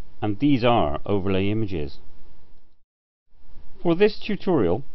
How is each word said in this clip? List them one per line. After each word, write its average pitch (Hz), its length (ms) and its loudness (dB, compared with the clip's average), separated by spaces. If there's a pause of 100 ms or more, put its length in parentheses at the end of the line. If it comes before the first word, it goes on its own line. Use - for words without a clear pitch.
(220)
and 104 180 -2
these 139 240 4
are 92 420 2
overlay 98 440 2
images. 95 480 -2 (1900)
For 170 100 4
this 202 240 2
tutorial, 135 760 0